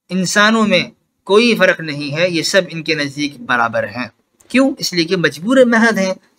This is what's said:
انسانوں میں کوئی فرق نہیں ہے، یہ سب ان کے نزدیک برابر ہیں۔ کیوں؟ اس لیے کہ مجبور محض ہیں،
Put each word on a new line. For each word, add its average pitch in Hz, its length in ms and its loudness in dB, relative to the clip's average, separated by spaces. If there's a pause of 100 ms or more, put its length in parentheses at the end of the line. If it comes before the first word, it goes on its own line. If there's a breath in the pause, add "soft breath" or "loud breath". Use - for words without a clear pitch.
(120)
انسانوں 208 560 2
میں 180 160 2 (440)
کوئی 220 280 4
فرق 180 260 2
نہیں 147 360 -8
ہے، 180 120 0
یہ 160 160 -2
سب 196 240 2
ان 160 140 -10
کے 160 120 -2
نزدیک 143 460 -6
برابر 117 460 -2
ہیں۔ 120 200 -10 (420)
کیوں؟ 269 280 2
اس - 160 -8
لیے 170 120 0
کہ 185 120 -2
مجبور 165 400 -2 (100)
محض 226 300 2
ہیں، 190 160 -2 (260)